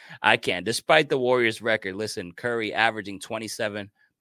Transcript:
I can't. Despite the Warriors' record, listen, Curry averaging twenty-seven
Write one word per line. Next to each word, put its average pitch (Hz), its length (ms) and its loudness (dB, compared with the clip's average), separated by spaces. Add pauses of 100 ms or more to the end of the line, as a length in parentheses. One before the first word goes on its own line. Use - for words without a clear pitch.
(220)
I 110 160 6
can't. 90 260 -2
Despite 143 460 2
the 147 80 0
Warriors' 123 420 2
record, 107 360 -2
listen, 101 380 -6
Curry 117 380 -4
averaging 107 480 0
twenty-seven 104 720 -6 (320)